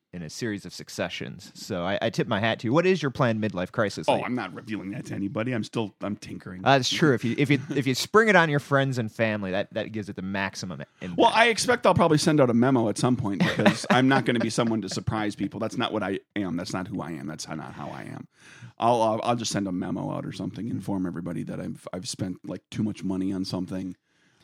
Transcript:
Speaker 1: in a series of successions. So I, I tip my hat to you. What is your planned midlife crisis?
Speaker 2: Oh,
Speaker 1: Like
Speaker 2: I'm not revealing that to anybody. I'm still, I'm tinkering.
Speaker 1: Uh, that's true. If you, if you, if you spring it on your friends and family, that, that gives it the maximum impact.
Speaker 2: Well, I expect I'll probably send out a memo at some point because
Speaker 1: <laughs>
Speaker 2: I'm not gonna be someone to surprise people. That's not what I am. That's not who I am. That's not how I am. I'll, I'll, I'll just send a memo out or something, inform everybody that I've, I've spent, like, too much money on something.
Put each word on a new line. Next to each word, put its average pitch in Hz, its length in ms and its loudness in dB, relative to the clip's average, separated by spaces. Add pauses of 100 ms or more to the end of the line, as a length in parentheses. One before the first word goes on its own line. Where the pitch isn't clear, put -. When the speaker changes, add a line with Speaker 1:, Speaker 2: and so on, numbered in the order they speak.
(120)
Speaker 1:
in 87 100 -12
a 76 80 -10
series 104 360 -6
of 87 80 -14
successions. - 800 -8
So 87 300 -6
I, 98 160 0
I 113 80 0
tip 160 180 -2
my 104 140 0
hat 110 180 0
to 120 80 -4
you. 113 60 2
What 170 120 4
is 185 160 4
your 143 100 -2
planned 113 300 2
midlife 95 300 -2
crisis? 101 380 0
Speaker 2:
Oh, 135 60 4
Speaker 1:
Like - 100 -2
Speaker 2:
I'm 120 100 -4
not 98 180 -6
revealing 98 380 -8
that - 140 -10
to - 100 -10
anybody. 104 380 -2
I'm 113 100 -2
still, 107 380 -4
I'm 101 160 -4
tinkering. 92 480 -14
Speaker 1:
Uh, 135 120 8
that's 123 120 2
true. 151 240 4
If 113 100 0
you, 117 140 0
if 139 120 2
you, 143 80 6 (160)
if 139 140 0
you 127 80 2
spring 220 320 4
it 202 80 8
on 165 140 8
your 143 100 2
friends 135 380 2
and 110 120 -2
family, 107 420 0
that, 98 220 -2
that 110 200 -4
gives 104 160 -6
it 92 80 -10
the 95 60 -8
maximum 95 600 -4 (160)
impact. 175 180 -6
Speaker 2:
Well, - 160 6
I 220 140 6
expect 233 400 2
I'll 185 60 8
probably 160 240 6
send 151 240 4
out 123 80 6
a 113 40 2
memo 117 360 4
at 104 80 -2
some 123 180 4
point 104 240 -4
because - 480 2
Speaker 1:
<laughs> - 20 -2
Speaker 2:
I'm 131 200 6
not 135 160 4
gonna 120 160 2
be 113 80 0
someone 113 320 0
to 95 80 -6
surprise 104 480 -4
people. 101 240 -4
That's 110 160 -4
not 117 160 -2
what 104 100 -2
I 95 160 -2 (160)
am. 90 220 -2
That's - 160 -6
not 92 160 -4
who 92 120 -6
I 78 100 -8
am. 78 160 -8
That's 78 200 -10
not 76 240 -10
how 73 200 -10
I 69 120 -10
am. - 240 -12 (500)
I'll, 117 240 4
I'll, 110 220 2
I'll 120 140 2
just 113 160 -4
send 101 160 -2
a - 20 -4
memo 95 400 -4
out 90 140 -6
or 104 80 -8
something, 101 340 -8
inform 98 380 -4
everybody 90 380 -6
that 95 180 -8
I've, 92 320 -12
I've 92 160 -8
spent, 92 360 -6
like, - 240 -10
too - 140 -4
much 104 220 -4
money 95 260 -2
on 95 140 -4
something. 92 500 -6 (480)